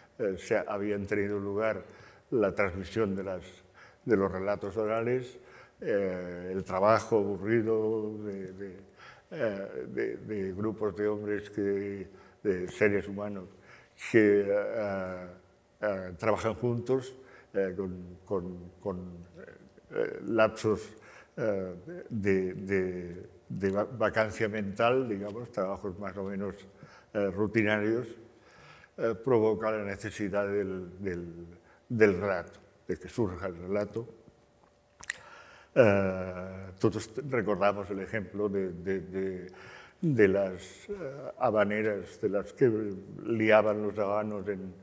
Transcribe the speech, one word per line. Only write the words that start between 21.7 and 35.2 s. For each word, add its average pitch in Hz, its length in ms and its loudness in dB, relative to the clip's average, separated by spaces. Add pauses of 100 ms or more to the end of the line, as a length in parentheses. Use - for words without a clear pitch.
de, 95 440 2
de, 92 720 -2 (220)
de 95 220 0
va-, 101 140 2
vacancia 110 640 2
mental, 113 600 2
digamos, 104 440 -6
trabajos 95 460 -4
más 98 180 -8
o 98 80 -4
menos, 98 320 -6 (580)
eh, 101 160 0
rutinarios, 107 800 2 (880)
eh, 117 260 0
provoca 110 480 4
la 107 140 0
necesidad 101 640 -2
del, 95 540 -4
del, 85 440 -6 (420)
del 107 320 6
relato, 92 380 -2 (300)
de - 80 -4
que - 120 -12
surja 92 380 -2
el 90 100 -8
relato. 101 520 -4 (1700)